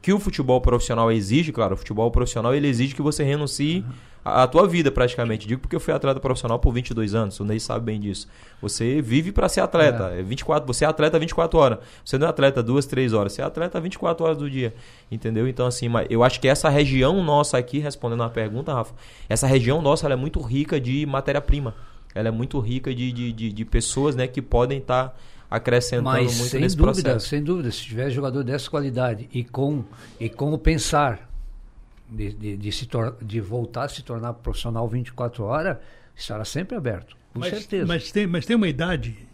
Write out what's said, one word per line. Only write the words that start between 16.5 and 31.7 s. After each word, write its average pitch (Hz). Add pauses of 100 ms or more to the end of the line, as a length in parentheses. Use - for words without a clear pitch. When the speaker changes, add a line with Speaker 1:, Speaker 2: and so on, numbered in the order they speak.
Speaker 1:
região 143
nossa 147
aqui, 123
respondendo 123
a 117
pergunta, 117
Rafa, 117 (340)
essa 117
região 131
nossa, 156
ela 139
é 123
muito 139
rica 143
de 131
matéria-prima. 139 (400)
Ela 110
é 110
muito 117
rica 127
de, 123
de, 120
de, 113
de 110
pessoas, 135
né, 127
que 135
podem 131
tá 127 (360)
acrescentando 120
Speaker 2:
Mas 127
Speaker 1:
muito 123
Speaker 2:
sem 135
Speaker 1:
nesse 180
Speaker 2:
dúvida, 165
Speaker 1:
processo. 123
Speaker 2:
sem 147
dúvida, 151
se -
tiver 120
jogador 135
dessa 131
qualidade 123
e 120
com, 135 (360)
e 117
com 147
o 156
pensar 147 (800)